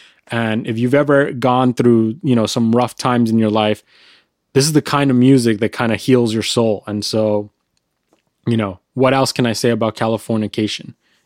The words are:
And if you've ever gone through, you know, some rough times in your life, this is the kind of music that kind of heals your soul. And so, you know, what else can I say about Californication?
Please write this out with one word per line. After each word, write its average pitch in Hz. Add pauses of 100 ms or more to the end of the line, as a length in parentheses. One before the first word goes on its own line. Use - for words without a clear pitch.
(260)
And 113
if 113
you've 123
ever 143
gone 127
through, 117
you 127
know, 110
some 113
rough 123
times 120
in 113
your 110
life, 107 (680)
this 135
is 151
the 147
kind 143
of 127
music 120
that 107
kind 117
of 101
heals 120
your 110
soul. 113
And 104
so, 104 (960)
you 120
know, 101 (140)
what 131
else 135
can 127
I 113
say 120
about 113
Californication? 110 (320)